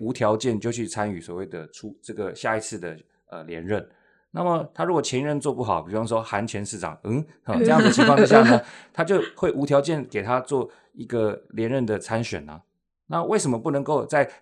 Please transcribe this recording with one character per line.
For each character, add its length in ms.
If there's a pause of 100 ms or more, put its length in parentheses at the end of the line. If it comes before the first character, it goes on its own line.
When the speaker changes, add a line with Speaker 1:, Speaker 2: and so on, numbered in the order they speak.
Speaker 1:
无 100
条 240
件 240
就 100
去 160
参 240
与 120
所 140
谓 100
的 240
出-， 340
这 100
个 220
下 220
一 20
次 180
的， 200 (320)
呃， 160
连 200
任。 220 (440)
那 120
么 300
他 100
如 100
果 80
前 180
一 40
任 160
做 140
不 100
好， 180
比 120
方 120
说 160
韩 240
前 200
市 120
长， 260
嗯， 220 (180)
哈， 140
这 100
样 140
的 80
情 160
况 120
之 80
下 180
呢， 160 (160)
Speaker 2:
<laughs> 160
Speaker 1:
他 120
就 180 (140)
会 180
无 120
条 140
件 300
给 120
他 200
做 280 (240)
一 120
个 360 (100)
连 180
任 160
的 120
参 240
选 280
啊。 120 (460)
那 160
为 160
什 100
么 80
不 140
能 100
够 240
在 240 (120)